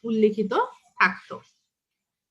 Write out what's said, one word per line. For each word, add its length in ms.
উল্লেখিত 500
থাকত। 400